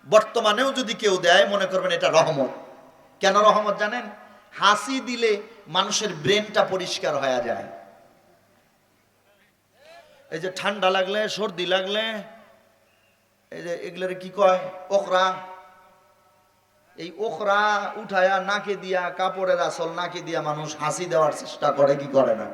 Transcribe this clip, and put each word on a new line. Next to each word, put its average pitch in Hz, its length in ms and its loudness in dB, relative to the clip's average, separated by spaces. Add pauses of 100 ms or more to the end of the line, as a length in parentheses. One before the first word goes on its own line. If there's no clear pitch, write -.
বর্তমানেও 214 640 2
যদি 233 200 -4
কেউ 196 240 2
দেয়, 180 300 6
মনে 196 180 0
করবেন 185 260 -2
এটা 165 180 0
রহমত। 147 400 2 (680)
কেন 196 180 4
রহমত 208 420 4
জানেন? 220 220 -2 (580)
হাসি 247 400 4
দিলে 220 420 0 (260)
মানুষের 190 460 -2
ব্রেনটা 196 500 0
পরিষ্কার 180 540 -4
হয়ে 127 260 0
যায়। 101 200 -4 (2750)
এই 165 80 -10
যে 180 160 -6
ঠান্ডা 190 340 0
লাগলে, 190 400 0
সর্দি 180 360 -6
লাগলে, 202 580 -2 (1300)
এই 165 100 -14
যে 170 140 -8
এগুলোর 180 380 -8
কি 185 160 -12
কয়, 185 300 4 (300)
ওখরা, 190 440 2 (1600)
এই 170 200 -12
ওখরা 208 800 0
উঠায়া 190 440 2
নাকে 196 360 -2
দিয়া, 180 340 -2
কাপড়ের 185 500 0
আঁচল 165 300 -2
নাকে 170 320 -6
দিয়া 156 200 -4
মানুষ 151 380 -6
হাসি 151 260 -4
দেওয়ার 156 260 2
চেষ্টা - 400 -4
করে 139 240 4
কি - 180 -8
করে 120 220 4
না? 104 180 -8